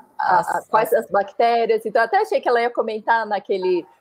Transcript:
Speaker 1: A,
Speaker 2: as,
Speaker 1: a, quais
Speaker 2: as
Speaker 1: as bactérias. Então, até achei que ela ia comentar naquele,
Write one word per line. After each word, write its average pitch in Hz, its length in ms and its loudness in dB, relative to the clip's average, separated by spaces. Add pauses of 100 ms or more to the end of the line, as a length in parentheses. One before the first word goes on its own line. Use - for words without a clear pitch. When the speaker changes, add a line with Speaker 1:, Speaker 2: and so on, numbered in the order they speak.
(200)
Speaker 1:
A, 180 200 2
Speaker 2:
as, - 100 -2
Speaker 1:
a, 175 200 -6
quais 220 240 2
Speaker 2:
as 220 120 0
Speaker 1:
as - 60 -20
bactérias. 226 760 0
Então, 226 160 0
até 226 160 0
achei 415 240 0
que - 80 -2
ela 233 120 2
ia 240 80 0
comentar 220 560 -2
naquele, 190 600 -2 (160)